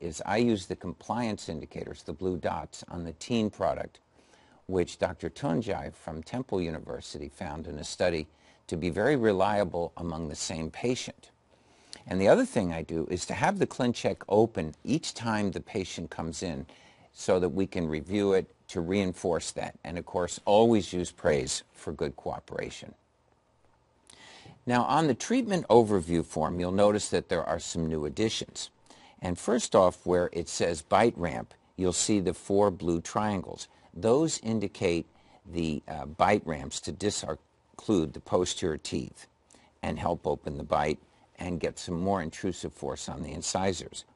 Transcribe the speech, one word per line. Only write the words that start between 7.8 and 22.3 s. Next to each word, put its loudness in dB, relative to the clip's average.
study 0
to -2
be -2
very 4
reliable 2
among -4
the -8
same -6
patient. -6
And -2
the 6
other 8
thing 0
I -4
do -2
is -4
to -4
have 0
the 2
ClinCheck 0
open 4
each -2
time 0
the -4
patient -6
comes -6
in -6
so 2
that 4
we 0
can -2
review 2
it 0
to -4
reinforce 0
that. -8
And -8
of -6
course, -4
always 6
use -2
praise 0
for -10
good -4
cooperation. -8